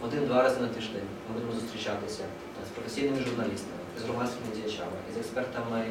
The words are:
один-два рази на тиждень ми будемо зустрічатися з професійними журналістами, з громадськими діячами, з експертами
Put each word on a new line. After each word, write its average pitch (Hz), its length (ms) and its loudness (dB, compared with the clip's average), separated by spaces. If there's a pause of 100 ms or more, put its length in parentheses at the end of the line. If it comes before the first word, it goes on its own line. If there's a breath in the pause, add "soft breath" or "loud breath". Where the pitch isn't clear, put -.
один-два 127 380 6
рази 127 180 6
на 120 80 2
тиждень 110 400 -2 (200)
ми 113 60 -2
будемо 113 260 -2
зустрічатися 107 640 -2 (440)
з - 80 -8
професійними 135 440 2 (100)
журналістами, 107 540 0 (180)
з - 40 -4
громадськими 117 420 0 (100)
діячами, 107 400 -2 (180)
з - 40 -2
експертами 117 720 0